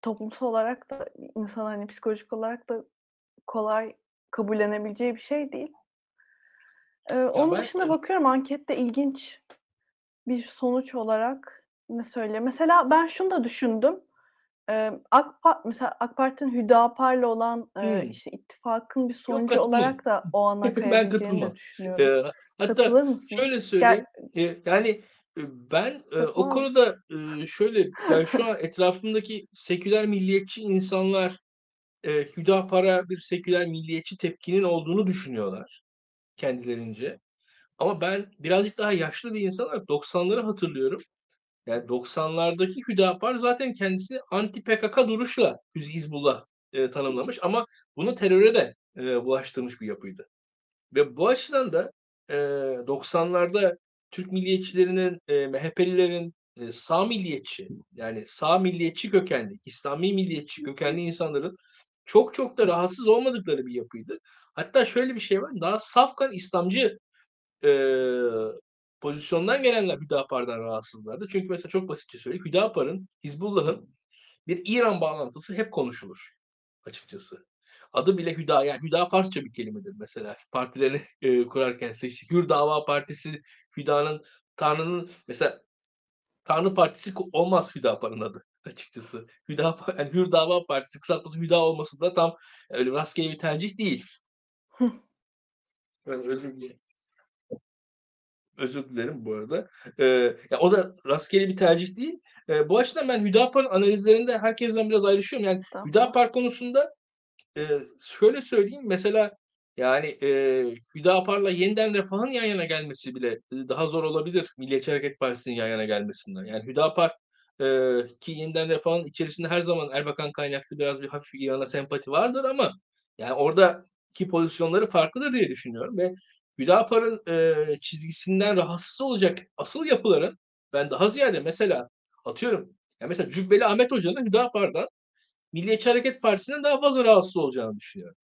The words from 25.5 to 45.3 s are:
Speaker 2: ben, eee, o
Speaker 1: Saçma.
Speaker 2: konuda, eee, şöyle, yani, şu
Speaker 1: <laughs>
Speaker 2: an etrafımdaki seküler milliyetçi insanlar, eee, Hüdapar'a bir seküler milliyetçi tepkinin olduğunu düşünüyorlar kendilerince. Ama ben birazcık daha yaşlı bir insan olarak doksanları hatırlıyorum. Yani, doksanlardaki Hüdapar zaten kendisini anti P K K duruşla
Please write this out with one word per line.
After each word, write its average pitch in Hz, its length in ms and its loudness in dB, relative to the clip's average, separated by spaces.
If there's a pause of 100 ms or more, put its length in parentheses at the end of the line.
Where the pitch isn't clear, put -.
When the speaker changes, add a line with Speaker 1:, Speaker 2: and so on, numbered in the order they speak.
Speaker 2:
ben, 165 640 -4
eee, 160 140 -2
o 185 220 0
Speaker 1:
Saçma. - 0 -
Speaker 2:
konuda, 262 480 4 (140)
eee, 156 360 -8
şöyle, 208 420 2 (200)
yani, 165 180 6
şu 233 180 0
Speaker 1:
<laughs> - 0 -
Speaker 2:
an 220 160 -2
etrafımdaki 196 920 -2
seküler 196 540 0
milliyetçi 196 540 0
insanlar, 190 800 0 (680)
eee, 151 240 0 (100)
Hüdapar'a 185 720 2
bir 185 80 -6
seküler 180 500 -2
milliyetçi 160 500 -8
tepkinin 180 440 0
olduğunu 175 440 2
düşünüyorlar 110 760 -6 (540)
kendilerince. 120 840 -6 (580)
Ama 170 240 -2
ben 196 380 -4
birazcık 202 380 0
daha 208 140 0
yaşlı 180 420 -4
bir 214 60 -4
insan 196 280 -4
olarak - 200 -8
doksanları 180 540 0
hatırlıyorum. 160 600 -4 (640)
Yani, 120 220 -4
doksanlardaki 165 1000 -2
Hüdapar 190 480 2
zaten 247 360 0
kendisini 190 480 -4 (100)
anti 202 340 -4
P 220 160 2
K 214 100 -2
K 247 180 4
duruşla 226 480 2 (200)